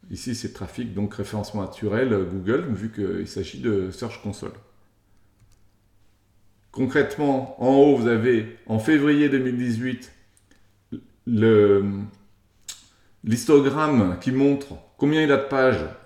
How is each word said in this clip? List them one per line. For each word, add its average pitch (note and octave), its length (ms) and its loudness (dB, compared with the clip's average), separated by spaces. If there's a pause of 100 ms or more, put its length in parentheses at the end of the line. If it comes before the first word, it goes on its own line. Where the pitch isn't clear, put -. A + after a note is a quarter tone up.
(120)
Ici, B2 240 -10
c'est - 120 -10
le - 60 -16
trafic, G2+ 400 -12
donc G2+ 200 -6
référencement G2+ 480 -8
naturel, A2 500 -2
euh, G2 120 0
Google, F#2+ 460 -4
vu A2 220 -6
qu'il F#2 340 -6
s'agit - 320 -10
de G2 320 -2
Search - 320 -12
Console. - 300 -10 (2250)
Concrètement, C3+ 880 -2
en C3 140 4
haut, C#3 220 8
vous A#2 100 0
avez, A2+ 500 0 (100)
en A2 120 -2
février D3 500 2
deux C#3 120 2
mille B2+ 160 -2
dix-huit, B2 560 -6 (1120)
le, G#2 580 4 (1400)
l'histogramme C#3 960 2
qui C3 100 -4
montre C#3 440 0 (220)
combien D#3 260 0
il D3 100 2
a C3+ 60 4
de - 100 -4
pages B2+ 360 0 (220)